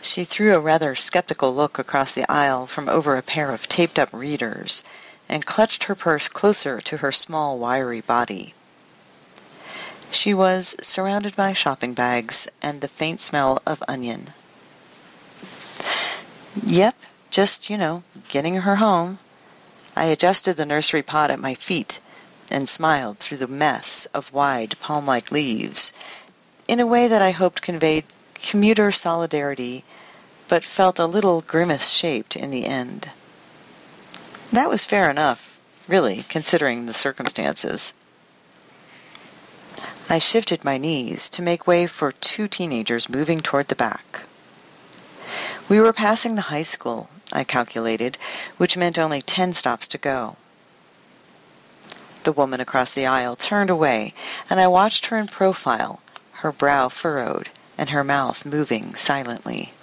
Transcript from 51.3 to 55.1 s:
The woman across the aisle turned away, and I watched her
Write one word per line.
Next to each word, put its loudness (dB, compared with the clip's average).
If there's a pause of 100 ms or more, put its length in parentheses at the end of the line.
The 0
woman 0
across -2
the -2
aisle 0
turned 0
away, 2 (360)
and 2
I 8
watched 4
her -4